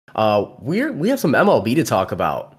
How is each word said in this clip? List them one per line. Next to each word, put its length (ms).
Uh, 300
we're, 340
we 160
have 100
some 160
M 140
L 100
B 160
to 80
talk 300
about. 460